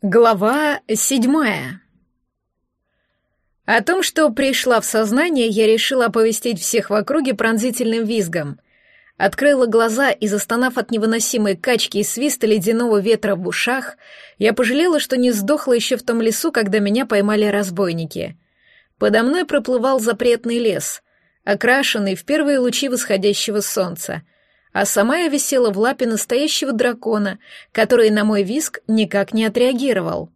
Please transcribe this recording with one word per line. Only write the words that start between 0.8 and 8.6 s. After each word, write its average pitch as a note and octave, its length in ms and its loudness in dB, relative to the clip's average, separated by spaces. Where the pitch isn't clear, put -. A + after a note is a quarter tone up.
седьмая. A3 880 0
О A3+ 180 2
том, F#4 200 0
что D#4 260 2
пришла B3+ 540 0
в - 20 -10
сознание, B3 640 0
я G#3+ 200 2
решила A#3 400 2
оповестить A3+ 540 0
всех - 300 -2
в - 20 -2
округе C4 400 0
пронзительным A3+ 720 0
визгом. E3+ 560 -4